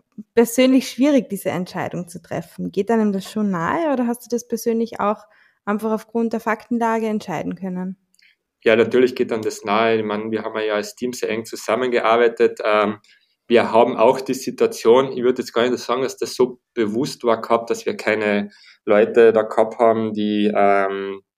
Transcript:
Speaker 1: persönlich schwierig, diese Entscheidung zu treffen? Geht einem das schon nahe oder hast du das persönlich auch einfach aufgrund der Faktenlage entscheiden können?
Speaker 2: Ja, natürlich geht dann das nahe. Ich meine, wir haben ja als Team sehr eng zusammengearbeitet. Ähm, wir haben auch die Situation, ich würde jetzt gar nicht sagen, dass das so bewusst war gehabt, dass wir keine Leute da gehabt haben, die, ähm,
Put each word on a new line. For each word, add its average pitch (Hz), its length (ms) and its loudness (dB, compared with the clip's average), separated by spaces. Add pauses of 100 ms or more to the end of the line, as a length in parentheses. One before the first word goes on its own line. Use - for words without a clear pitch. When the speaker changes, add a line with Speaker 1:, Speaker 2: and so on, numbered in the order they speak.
(340)
Speaker 1:
persönlich 254 560 4
schwierig, 269 400 2
diese 190 200 -6
Entscheidung 175 580 -6
zu 170 140 -16
treffen? 170 500 -10
Geht 202 200 -2
einem 220 200 2
das 190 180 -6
schon 214 200 -4
nahe 247 420 -2
oder 247 160 -2
hast 233 180 -6
du - 40 -20
das 240 180 -6
persönlich 226 520 -4
auch 214 240 -2 (420)
einfach 214 260 -2
aufgrund 226 420 -4
der 226 60 -4
Faktenlage 226 680 -2
entscheiden 185 480 -6
können? 185 420 -8 (680)
Speaker 2:
Ja, 113 100 6
natürlich 123 400 4
geht 120 140 -2
dann 113 140 -4
das 107 200 -6
nahe. 110 340 2
Ich 110 60 -2
meine, 107 280 -4
wir 107 100 -4
haben 110 180 -8
ja 107 140 -2
als 104 220 -4
Team 123 180 -6
sehr 95 160 -6
eng 110 160 -4
zusammengearbeitet. 117 1160 0
Ähm, 107 340 2 (500)
wir 107 240 4
haben 120 240 4
auch 120 260 4
die 131 120 -6
Situation, 123 760 2
ich 127 100 -6
würde 123 220 0
jetzt - 100 -12
gar 120 160 2
nicht 123 100 -2
sagen, 123 220 -4
dass 131 160 -4
das - 160 -8
so 123 260 0 (140)
bewusst 117 500 -4
war 113 180 0
gehabt, 117 280 -2
dass 110 160 -6
wir 107 100 -4
keine 104 540 -2 (340)
Leute 113 500 6
da 107 100 2
gehabt 110 340 -2
haben, 113 360 2
die, 104 400 0
ähm, 98 680 0 (160)